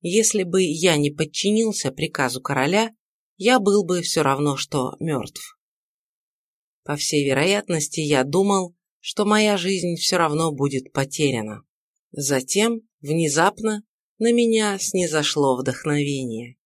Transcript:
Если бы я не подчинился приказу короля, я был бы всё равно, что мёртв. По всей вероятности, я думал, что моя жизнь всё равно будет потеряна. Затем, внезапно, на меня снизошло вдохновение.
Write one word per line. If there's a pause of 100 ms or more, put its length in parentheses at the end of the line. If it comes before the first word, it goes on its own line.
Если
бы
я
не
подчинился
приказу
короля, (460)
я
был
бы
всё
равно,
что
мёртв. (1300)
По
всей
вероятности,
я
думал, (240)
что
моя
жизнь
всё
равно
будет
потеряна. (480)
Затем, (200)
внезапно, (340)
на
меня
снизошло
вдохновение.